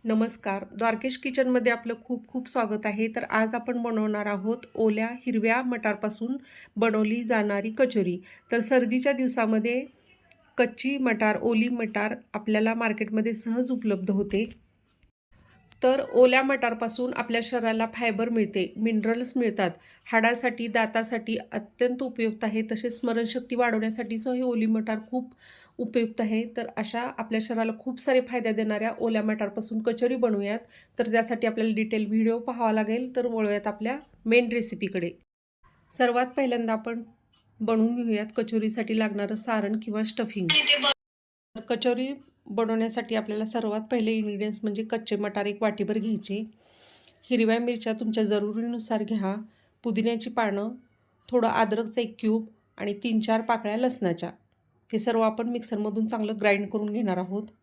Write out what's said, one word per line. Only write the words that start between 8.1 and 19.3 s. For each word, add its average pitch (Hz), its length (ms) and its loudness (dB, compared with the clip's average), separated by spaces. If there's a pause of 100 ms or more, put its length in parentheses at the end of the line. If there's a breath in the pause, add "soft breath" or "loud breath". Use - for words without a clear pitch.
तर 240 80 2
सर्दीच्या 254 520 2
दिवसामध्ये 240 760 0 (720)
कच्ची 254 400 0
मटार, 220 440 2
ओली 233 260 4
मटार 220 460 -2 (200)
आपल्याला 214 400 2
मार्केटमध्ये 220 600 0
सहज 233 360 -2
उपलब्ध 208 400 0
होते. 202 540 -2 (1160 soft breath)
तर 262 180 4 (120)
ओल्या 254 300 8
मटारपासून 247 720 -2
आपल्या 233 300 -2
शरीराला 226 500 0
फायबर 226 340 0
मिळते, 214 480 0
मिनरल्स 226 600 0